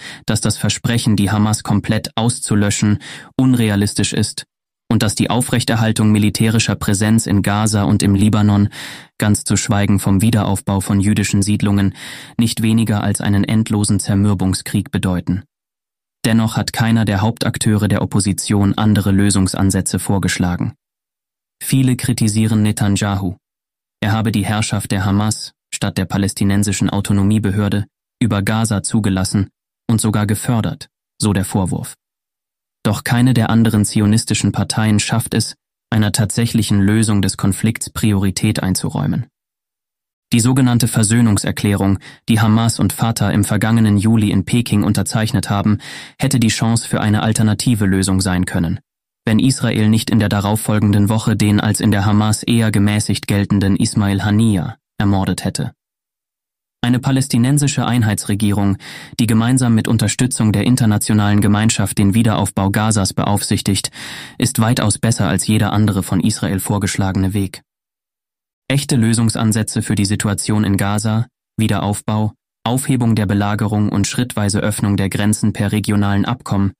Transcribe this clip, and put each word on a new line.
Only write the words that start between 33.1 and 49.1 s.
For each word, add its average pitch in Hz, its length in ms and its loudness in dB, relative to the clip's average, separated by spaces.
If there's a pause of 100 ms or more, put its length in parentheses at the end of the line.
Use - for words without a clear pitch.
der 113 160 2
anderen 110 340 4
zionistischen 104 720 0
Parteien 107 460 0
schafft - 340 -2
es, - 220 -4 (340)
einer 107 240 0
tatsächlichen 107 640 0
Lösung 104 420 2
des 95 140 -2
Konflikts - 540 -2
Priorität 101 760 0
einzuräumen. 98 600 -2 (1080)
Die 120 80 4
sogenannte 123 480 2
Versöhnungserklärung, 104 1120 0 (300)
die 113 100 4
Hamas 113 400 2
und 101 140 0
Fatah 113 380 0
im 104 120 2
vergangenen 110 540 2
Juli 107 340 2
in 95 140 0
Peking 117 380 0
unterzeichnet 107 680 -2
haben, 101 300 0 (380)
hätte 135 220 0
die 113 80 2
Chance 117 400 0
für - 140 -2
eine 107 220 2
alternative 110 600 0
Lösung 95 360 2
sein 90 240 0
können, 87 340 -4 (460)